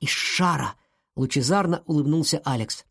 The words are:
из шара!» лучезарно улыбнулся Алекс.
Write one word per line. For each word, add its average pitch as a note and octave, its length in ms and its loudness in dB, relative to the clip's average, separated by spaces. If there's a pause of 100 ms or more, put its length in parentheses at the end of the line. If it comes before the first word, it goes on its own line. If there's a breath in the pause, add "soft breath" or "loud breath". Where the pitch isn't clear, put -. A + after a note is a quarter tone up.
из C#3+ 100 -4
шара!» - 640 0 (400)
лучезарно E3 720 0
улыбнулся D3+ 580 2
Алекс. A#2 460 -4